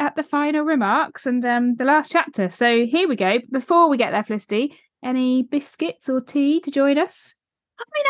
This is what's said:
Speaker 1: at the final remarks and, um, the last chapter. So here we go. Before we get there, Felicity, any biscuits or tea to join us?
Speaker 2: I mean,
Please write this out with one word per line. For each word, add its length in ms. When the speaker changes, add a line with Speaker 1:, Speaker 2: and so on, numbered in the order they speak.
Speaker 1:
at 160
the 80
final 400
remarks 600
and, 200
um, 320
the 80
last 260
chapter. 400
So 340
here 220
we 80
go. 240
Before 360
we 80
get 140
there, 140
Felicity, 520
any 440
biscuits 640
or 120
tea 420
to 100
join 260
us? 380
Speaker 2:
I 60
mean, 140